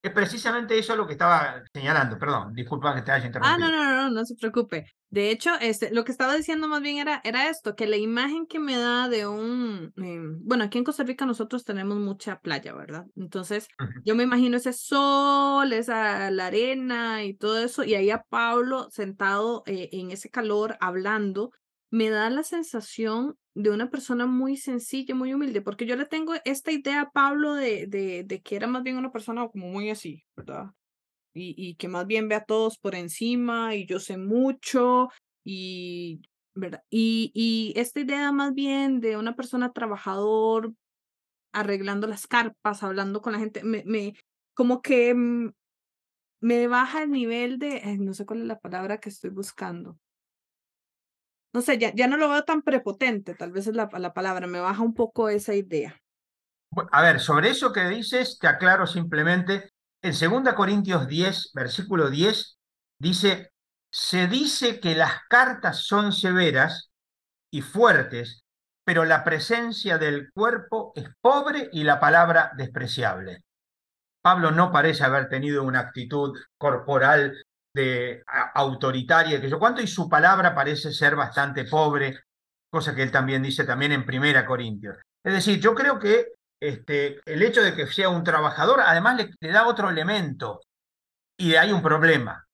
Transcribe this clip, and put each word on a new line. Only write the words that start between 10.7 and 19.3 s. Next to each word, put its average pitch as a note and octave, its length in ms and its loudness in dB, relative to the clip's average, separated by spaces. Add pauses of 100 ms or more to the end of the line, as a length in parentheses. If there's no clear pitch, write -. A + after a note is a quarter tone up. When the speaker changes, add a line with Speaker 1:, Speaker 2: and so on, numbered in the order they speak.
Speaker 2:
en B3 60 0
Costa D4 200 -4
Rica B3+ 220 -6
nosotros A#3+ 380 -4
tenemos G3+ 340 -4
mucha G3 420 -6
playa, - 340 -8
¿verdad? D#3 320 -16 (100)
Entonces, F#3 520 -8 (100)
Speaker 1:
Ujú. B2+ 260 -10
Speaker 2:
yo G#3+ 100 0
me A#3+ 100 2
imagino B3 320 2
ese B3 160 -2
sol, C#4 1000 2
esa, A3 580 -2
la F#3 160 -2
arena A#3 800 -2
y G3+ 100 -8
todo G#3+ 280 -2
eso, A#3+ 220 -4
y G#3+ 100 2
ahí G3 160 2
a A3+ 180 -2
Pablo A#3+ 640 0
sentado, G3+ 760 -2